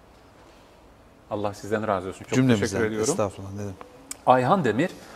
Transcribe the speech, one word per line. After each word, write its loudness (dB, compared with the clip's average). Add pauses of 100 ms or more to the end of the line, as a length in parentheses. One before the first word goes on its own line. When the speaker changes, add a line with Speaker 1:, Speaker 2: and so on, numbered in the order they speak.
(1300)
Speaker 1:
Allah -4
sizden -4
razı 0
olsun. -12
Çok -12
Speaker 2:
Cümlemizden. 4
Speaker 1:
teşekkür 0
ediyorum. -2
Speaker 2:
Estağfurullah, -4
ne -10
demek. -8 (520)
Speaker 1:
Ayhan 6
Demir, 0 (260)